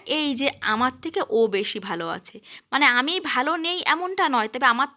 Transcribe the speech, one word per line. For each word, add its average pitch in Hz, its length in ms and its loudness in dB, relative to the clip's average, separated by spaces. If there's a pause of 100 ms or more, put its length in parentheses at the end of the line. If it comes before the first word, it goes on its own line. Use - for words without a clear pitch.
এই 294 300 0
যে 269 140 0 (120)
আমার 233 400 0
থেকে 330 280 -4
ও 226 180 4
বেশি 202 320 -2
ভালো 180 280 -6
আছে, 175 280 -8 (340)
মানে 277 180 2
আমি 262 320 2
ভালো 294 360 -2
নেই 339 300 -4
এমনটা 359 440 0
নয়, 226 180 0
তবে 254 180 -2
আমার 254 320 2